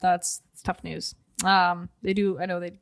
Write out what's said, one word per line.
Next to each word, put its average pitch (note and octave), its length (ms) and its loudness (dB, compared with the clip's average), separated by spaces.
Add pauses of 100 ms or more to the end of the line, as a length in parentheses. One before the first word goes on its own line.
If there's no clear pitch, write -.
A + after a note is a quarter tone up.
that's, F3+ 400 0 (100)
that's - 100 -20
tough - 220 -6
news. - 320 -10 (280)
Um, F3+ 460 2 (120)
they F#3+ 120 0
do, G3 260 0
I F3+ 60 -4
know F3+ 140 -4
they've F3 220 -10